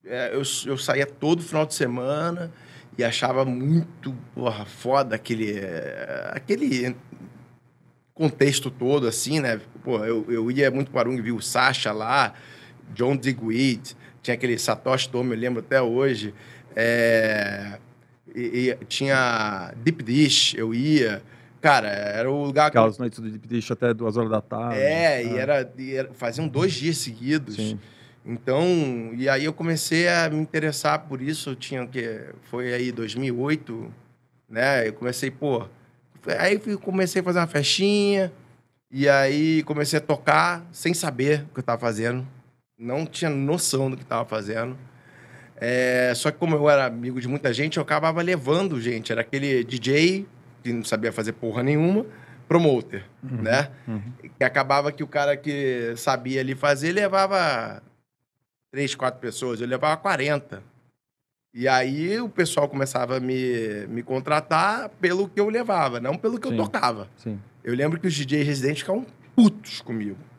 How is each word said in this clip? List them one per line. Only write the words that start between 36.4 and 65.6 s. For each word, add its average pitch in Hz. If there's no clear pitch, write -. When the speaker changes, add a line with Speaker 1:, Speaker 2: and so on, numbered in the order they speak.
Speaker 1:
fui, 208
comecei 185
a 175
fazer 180
uma 170
festinha, 196
e 139
aí 147
comecei 151
a 147
tocar 170
sem -
saber 147
o -
que 127
eu 127
tava 117
fazendo. 117
Não 127
tinha 165
noção 139
do 131
que 131
tava 117
fazendo. 113
É, 127
só 151
que 151
como 165
eu 147
era 139
amigo 123
de 127
muita 135
gente, 151
eu 156
acabava 160
levando 165
gente. 113
Era 113
aquele 135
D 123
J 160
que 120
não 117
sabia 113
fazer 110
porra 117
nenhuma, 165
promoter, 139
Speaker 2:
Uhum, 127
Speaker 1:
né? 127
Speaker 2:
uhum. 110
Speaker 1:
Que 135
acabava 135
que 143
o 143
cara 143
que 135
sabia 127
ali 131
fazer 143
levava 190
três, 135
quatro 127
pessoas, 120
eu 120
levava 131
quarenta. 143
E 120
aí 139
o 240
pessoal 165
começava 135
a 127
me, 120
me 117
contratar 156
pelo 185
que -
eu 202
levava, 190